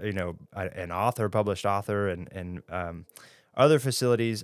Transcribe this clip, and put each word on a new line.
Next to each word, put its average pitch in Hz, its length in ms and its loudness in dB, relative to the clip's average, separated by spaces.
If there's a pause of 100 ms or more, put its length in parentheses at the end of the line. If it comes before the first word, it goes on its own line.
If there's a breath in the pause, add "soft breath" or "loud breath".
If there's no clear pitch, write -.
you 104 120 -2
know, 87 220 -4 (180)
a-, 92 260 -6
an 87 120 -6
author, 107 380 0
published 104 360 0
author, 101 420 0
and, 87 240 -4
and, 90 380 -10
um, 87 360 -6 (500 loud breath)
other 147 240 8
facilities, 117 640 0